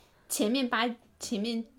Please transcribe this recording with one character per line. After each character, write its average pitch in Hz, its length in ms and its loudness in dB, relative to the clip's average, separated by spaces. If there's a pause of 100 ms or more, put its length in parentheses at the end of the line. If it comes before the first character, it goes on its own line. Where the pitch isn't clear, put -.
(300)
前 220 200 2
面 262 160 2
八， 240 220 2 (320)
前 - 180 -2
面 226 240 -2 (160)